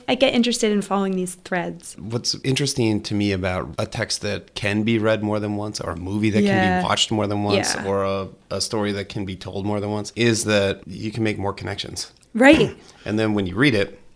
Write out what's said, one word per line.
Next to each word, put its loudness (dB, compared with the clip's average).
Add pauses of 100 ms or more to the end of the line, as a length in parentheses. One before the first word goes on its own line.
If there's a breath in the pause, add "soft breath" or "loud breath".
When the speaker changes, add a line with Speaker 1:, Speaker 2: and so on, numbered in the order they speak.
Speaker 1:
I 2
get 4
interested 2
in 2
following -2
these -4
threads. -6
Speaker 2:
What's -4 (100)
interesting 2
to -6
me 2
about -2
a -2
text -4
that -6
can 0
be 2
read 2
more 0
than -2
once, -6
or -6
a -6
movie 0
that 2
can 4
Speaker 1:
Yeah. 2
Speaker 2:
be 0
watched 0
more 2
than -2
once, 0
Speaker 1:
Yeah. -6
Speaker 2:
or 0
a, -2 (220)
a -4
story -2
that -6
can -6
be -6
told -8
more -2
than -4
once, -6
is 2
that 2
you -8
can -2
make 0
more -4
connections. -10 (220)
Speaker 1:
Right. 6
Speaker 2:
<clears throat> -20 (180 loud breath)
And -2
then 2
when 0
you -6
read 4
it, -2 (140)